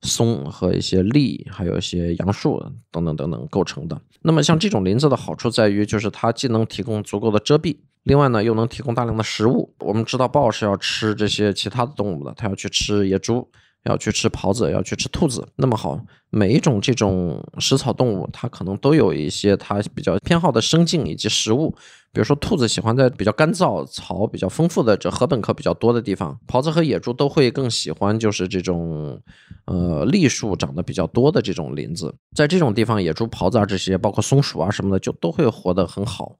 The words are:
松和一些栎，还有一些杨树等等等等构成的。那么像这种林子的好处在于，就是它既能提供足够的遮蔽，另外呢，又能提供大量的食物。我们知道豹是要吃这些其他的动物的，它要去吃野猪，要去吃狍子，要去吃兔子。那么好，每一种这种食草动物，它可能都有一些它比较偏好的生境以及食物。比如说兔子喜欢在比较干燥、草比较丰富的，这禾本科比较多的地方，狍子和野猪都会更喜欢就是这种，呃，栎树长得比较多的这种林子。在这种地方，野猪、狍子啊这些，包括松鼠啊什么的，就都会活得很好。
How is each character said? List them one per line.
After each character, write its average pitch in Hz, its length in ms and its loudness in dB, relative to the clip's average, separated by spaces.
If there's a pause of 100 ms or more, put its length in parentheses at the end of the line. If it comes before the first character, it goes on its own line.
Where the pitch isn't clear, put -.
松 113 480 0
和 90 240 -2
一 90 80 0
些 92 220 0
栎， 127 480 0
还 98 140 -6
有 92 120 -2
一 90 40 -2
些 87 340 -2
杨 92 180 0
树 135 260 -2 (320)
等 85 140 -4
等 78 100 -2
等 73 140 -6
等 69 200 -8
构 90 140 0
成 78 240 -8
的。 80 120 -8 (220)
那 160 100 2
么 160 100 4
像 160 160 4
这 202 120 0
种 101 140 0
林 95 140 2
子 147 100 4
的 131 80 4
好 82 200 -6
处 - 140 -4
在 110 200 4
于， 101 160 2
就 104 140 -2
是 104 100 -2
它 117 220 -2
既 127 160 -4
能 113 180 2
提 - 160 -8
供 107 220 -4
足 104 160 -6
够 113 100 0
的 104 100 2
遮 147 180 4
蔽， 160 200 -2 (260)
另 139 140 4
外 143 120 6
呢， 110 140 2
又 113 100 2
能 113 140 2
提 - 140 -10
供 117 140 -4
大 120 100 0
量 113 100 -2
的 110 80 0
食 107 240 0
物。 - 320 0
我 85 120 -4
们 110 140 0
知 127 120 -2
道 123 100 2
豹 135 220 4
是 110 160 -2
要 98 120 2
吃 - 360 -2
这 104 140 0
些 101 260 2
其 - 160 -6
他 120 160 -2
的 - 100 -8
动 101 180 -4
物 71 100 -8
的， 65 140 -10
它 110 100 -6
要 98 80 -2
去 98 140 -8
吃 101 380 0
野 95 120 2
猪， 120 280 -2 (360)
要 - 140 0
去 - 140 -2
吃 - 180 0
狍 - 240 -2
子， 101 180 0
要 98 100 0
去 - 140 -6
吃 - 140 -6
兔 - 180 0
子。 117 180 -4 (120)
那 139 100 2
么 117 80 2
好， 80 240 -6 (300)
每 104 240 2
一 160 60 4
种 117 200 2
这 123 140 0
种 90 500 0 (160)
食 - 180 2
草 123 140 -2
动 120 220 0
物， 92 180 -4
它 - 160 -8
可 - 160 -10
能 98 140 -4
都 147 180 4
有 107 180 4
一 76 160 -2
些 98 280 2
它 101 240 -4 (120)
比 - 80 -8
较 92 180 0
偏 170 200 2
好 165 120 2
的 117 100 2
生 170 240 4
境 160 200 0
以 80 100 -4
及 - 140 -6
食 110 240 0
物。 143 220 0 (380)
比 - 60 0
如 107 40 4
说 143 120 2
兔 165 200 0
子 123 120 2
喜 - 120 -2
欢 113 160 0
在 131 140 4
比 - 160 -4
较 104 60 4
干 156 200 2
燥、 123 340 0
草 92 420 -4
比 - 100 -10
较 95 100 -2
丰 165 220 0
富 180 140 0
的， 110 120 4
这 90 140 -2
禾 107 160 0
本 123 160 0
科 113 100 -2
比 - 120 -4
较 90 100 -6
多 113 180 2
的 120 80 0
地 104 140 -4
方， 87 240 -4 (100)
狍 127 140 2
子 156 80 -2
和 165 140 2
野 110 160 0
猪 120 120 -4
都 143 160 0
会 139 220 4
更 131 180 -2
喜 - 220 -4
欢 104 300 0
就 110 120 2
是 92 160 -2
这 95 140 -2
种， 82 580 -4 (460)
呃， 87 400 0
栎 156 240 4
树 101 260 -2
长 71 200 -6
得 90 80 -4
比 - 100 -8
较 85 140 0
多 120 240 2
的 135 100 2
这 104 100 -6
种 73 240 -6
林 67 200 -8
子。 78 180 -8 (220)
在 151 120 4
这 180 120 2
种 139 120 4
地 104 140 2
方， 107 160 2
野 82 100 2
猪、 113 160 -2
狍 90 220 -2
子 120 80 2
啊 104 80 6
这 98 100 -2
些， 92 220 0
包 101 140 0
括 107 100 0
松 139 220 4
鼠 - 160 -4
啊 85 100 0
什 - 160 -4
么 98 60 2
的， 95 80 2
就 - 140 -2
都 - 180 -2
会 156 160 2
活 92 260 0
得 90 140 2
很 98 180 -6
好。 - 340 -8